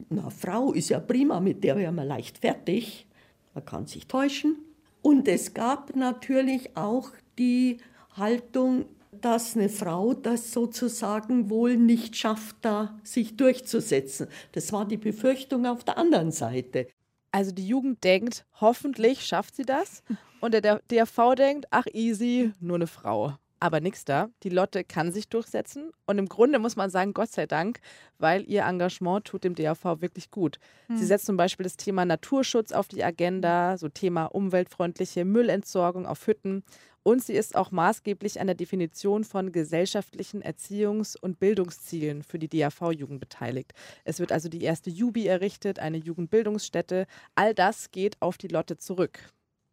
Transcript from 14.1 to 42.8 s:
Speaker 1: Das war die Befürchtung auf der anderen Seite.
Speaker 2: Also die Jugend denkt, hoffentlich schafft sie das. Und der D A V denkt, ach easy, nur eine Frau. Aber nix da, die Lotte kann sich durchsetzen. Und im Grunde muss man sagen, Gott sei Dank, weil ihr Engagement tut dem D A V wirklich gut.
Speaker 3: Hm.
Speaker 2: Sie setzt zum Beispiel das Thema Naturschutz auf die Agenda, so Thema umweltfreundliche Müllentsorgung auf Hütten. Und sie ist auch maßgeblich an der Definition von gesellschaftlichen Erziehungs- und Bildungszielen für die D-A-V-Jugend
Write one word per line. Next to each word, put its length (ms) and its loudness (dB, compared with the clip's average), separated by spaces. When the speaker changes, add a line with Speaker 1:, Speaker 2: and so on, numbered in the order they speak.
Speaker 1:
Das 200 -6
war 120 -2
die 140 -4
Befürchtung 680 0
auf 180 -4
der 140 -4
anderen 340 4
Seite. 560 -4
Speaker 2:
Also 200 0
die 140 -8
Jugend 380 -2
denkt, 400 2
hoffentlich 640 2
schafft 320 -4
sie 80 -6
das. 380 -4
Und 120 -2
der 280 4
D 100 4
A 60 4
V 280 4
denkt, 360 4
ach 220 2
easy, 680 2
nur 160 -2
eine 100 0
Frau. 480 -2
Aber 200 2
nix 240 -4
da, 240 0
die 80 -6
Lotte 340 0
kann 260 -2
sich 200 -8
durchsetzen. 600 -6
Und 120 0
im 100 -2
Grunde 300 4
muss 180 -2
man 140 -2
sagen, 240 0
Gott 160 -2
sei 160 -2
Dank, 340 -2
weil 280 4
ihr 180 2
Engagement 600 0
tut 200 -8
dem 100 -2
D 140 -2
A 60 0
V 280 -4
wirklich 280 -8
gut. 280 -2
Speaker 3:
Hm. 100 -4
Speaker 2:
Sie 80 2
setzt 180 4
zum 140 0
Beispiel 260 0
das 140 -6
Thema 260 0
Naturschutz 680 0
auf 160 0
die 160 -6
Agenda, 720 0
so 100 -6
Thema 380 -2
umweltfreundliche 1000 -2
Müllentsorgung 800 2
auf 220 -8
Hütten. 360 -2
Und 160 6
sie 120 -6
ist 200 -2
auch 160 2
maßgeblich 720 -2
an 60 -2
der 100 0
Definition 680 -2
von 280 -4
gesellschaftlichen 880 -4
Erziehungs- 760 -4
und 200 -8
Bildungszielen 840 -2
für 160 -10
die 100 -6
D-A-V-Jugend 720 -2